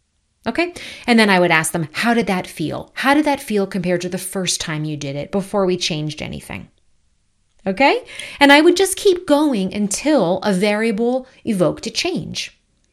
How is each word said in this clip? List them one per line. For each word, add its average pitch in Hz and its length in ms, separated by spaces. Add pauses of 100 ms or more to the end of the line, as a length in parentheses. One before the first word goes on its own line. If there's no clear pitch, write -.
(480)
Okay? 339 260 (320)
And 233 140
then 214 100
I 185 100
would 175 120
ask 165 220
them, 165 180
"How 233 220
did 226 140
that 185 200
feel? 139 480
How 269 180
did 302 120
that 277 160
feel 196 260
compared 180 340
to 180 80
the 185 80
first 180 440
time 151 240
you 151 100
did 143 220
it 143 140
before 196 340
we 180 100
changed 151 460
anything?" - 480 (960)
Okay? 277 380 (340)
And 277 120
I 294 100
would 349 160
just 381 180
keep 359 320
going 269 460
until 208 680
a 208 120
variable 220 760 (180)
evoked 175 400
a 226 60
change. - 640 (360)